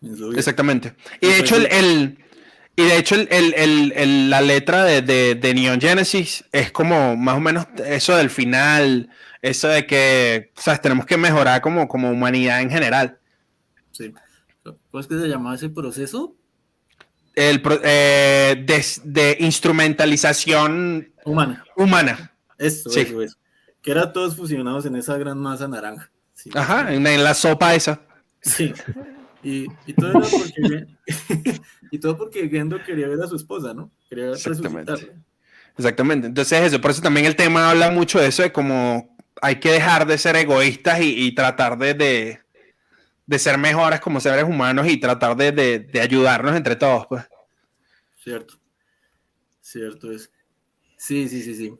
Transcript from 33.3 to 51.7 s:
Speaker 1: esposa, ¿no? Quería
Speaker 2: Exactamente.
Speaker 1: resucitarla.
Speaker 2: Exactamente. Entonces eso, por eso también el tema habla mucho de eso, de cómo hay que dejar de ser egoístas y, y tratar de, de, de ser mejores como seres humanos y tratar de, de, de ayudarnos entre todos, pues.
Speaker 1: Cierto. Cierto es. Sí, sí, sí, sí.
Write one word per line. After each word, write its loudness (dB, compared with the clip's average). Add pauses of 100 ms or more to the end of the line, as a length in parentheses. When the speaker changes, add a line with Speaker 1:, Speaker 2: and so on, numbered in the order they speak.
Speaker 1:
esposa, -10
¿no? -18 (160)
Quería -10
Speaker 2:
Exactamente. -8
Speaker 1:
resucitarla. -14 (540)
Speaker 2:
Exactamente. -2
Entonces 0
eso, 2
por 0
eso -4
también 2
el 0
tema 2
habla 4
mucho 0
de 4
eso, 0
de -2
cómo -2 (240)
hay 0
que 2
dejar 2
de 2
ser 0
egoístas 2
y, 0
y -2
tratar 0
de, -2
de, -2 (840)
de -2
ser 0
mejores 0
como -4
seres 0
humanos 0
y 2
tratar 0
de, 2
de, 0
de -4
ayudarnos 2
entre -2
todos, 0
pues. -8 (960)
Speaker 1:
Cierto. -14 (1040)
Cierto -16
es. -16 (640)
Sí, -6
sí, -10
sí, -12
sí. -12